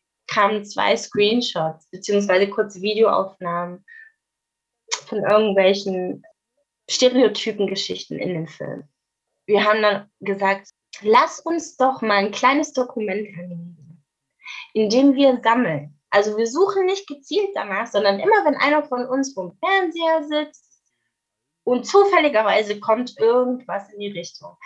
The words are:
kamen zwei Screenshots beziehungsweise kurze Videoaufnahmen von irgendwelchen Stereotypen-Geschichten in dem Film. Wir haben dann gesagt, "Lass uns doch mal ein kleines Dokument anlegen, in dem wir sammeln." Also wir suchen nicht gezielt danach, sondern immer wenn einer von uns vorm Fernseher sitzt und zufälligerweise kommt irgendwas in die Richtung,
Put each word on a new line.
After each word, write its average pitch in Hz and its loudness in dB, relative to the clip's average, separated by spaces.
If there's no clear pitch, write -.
kamen 208 0
zwei 202 -2
Screenshots 208 -2
beziehungsweise 196 0
kurze 202 -6
Videoaufnahmen 185 -2
von 220 -6
irgendwelchen 196 0
Stereotypen-Geschichten 208 0
in 180 -6
dem 160 -6
Film. - -12
Wir 202 2
haben 214 2
dann 202 0
gesagt, 196 -4
"Lass 226 2
uns - -6
doch 262 0
mal 208 2
ein 202 0
kleines 285 0
Dokument 214 -4
anlegen, 175 -16
in 214 2
dem 269 6
wir 262 4
sammeln." 220 0
Also 208 2
wir 226 0
suchen 381 0
nicht 381 -2
gezielt 381 -4
danach, 208 -6
sondern 202 0
immer 403 4
wenn 294 2
einer 294 2
von 247 -6
uns 269 -4
vorm 180 -10
Fernseher 330 0
sitzt 302 -8
und 247 0
zufälligerweise 220 2
kommt 226 -2
irgendwas 240 0
in 202 -14
die 202 -8
Richtung, 175 -16